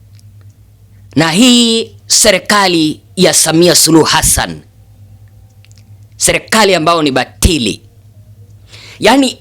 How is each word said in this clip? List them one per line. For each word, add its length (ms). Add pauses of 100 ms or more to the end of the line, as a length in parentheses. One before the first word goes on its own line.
(1160)
na 160
hii 640 (120)
serikali 960 (140)
ya 180
Samia 420
Suluhu 300
Hassan, 560 (1600)
serikali 580
ambayo 280
ni 80
batili. 680 (1200)
Yaani, 420